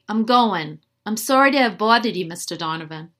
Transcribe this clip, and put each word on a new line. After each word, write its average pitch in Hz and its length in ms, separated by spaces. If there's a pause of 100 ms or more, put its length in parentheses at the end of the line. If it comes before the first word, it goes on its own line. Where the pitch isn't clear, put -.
I'm 220 160
going. 202 560 (260)
I'm 220 100
sorry 269 360
to 277 60
have 226 200
bothered 220 380
you, 180 100
Mister 170 300
Donovan. 160 640